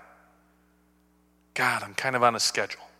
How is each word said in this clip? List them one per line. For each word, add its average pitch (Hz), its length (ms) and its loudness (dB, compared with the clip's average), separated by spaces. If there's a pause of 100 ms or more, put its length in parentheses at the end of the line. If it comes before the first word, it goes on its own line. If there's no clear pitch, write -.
(1500)
God, 120 280 0
I'm 101 120 -14
kind 131 200 -2
of 120 80 4
on 120 140 6
a 104 40 -2
schedule. - 480 -4 (100)